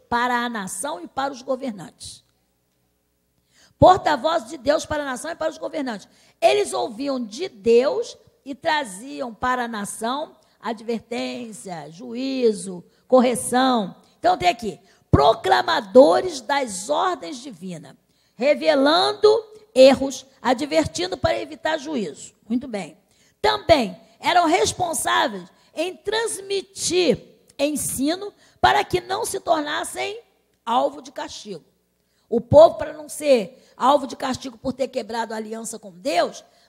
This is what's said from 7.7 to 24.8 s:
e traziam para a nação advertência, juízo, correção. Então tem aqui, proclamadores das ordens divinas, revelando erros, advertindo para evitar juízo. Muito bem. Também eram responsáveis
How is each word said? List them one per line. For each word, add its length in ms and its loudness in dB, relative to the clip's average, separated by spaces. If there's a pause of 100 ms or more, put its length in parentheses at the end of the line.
e 100 -12
traziam 800 -6
para 320 -2
a 20 -8
nação 680 -8 (240)
advertência, 1300 -8
juízo, 920 -2 (200)
correção. 920 2 (200)
Então 200 2
tem 100 0
aqui, 320 -2 (320)
proclamadores 1300 6
das 500 -6
ordens 500 -4
divinas, 580 -14 (360)
revelando 920 2 (480)
erros, 500 6 (160)
advertindo 760 -2
para 240 -2
evitar 380 -4
juízo. 560 -8 (160)
Muito 180 -2
bem. 300 -10 (420)
Também 560 2 (240)
eram 280 2
responsáveis 1000 -2 (280)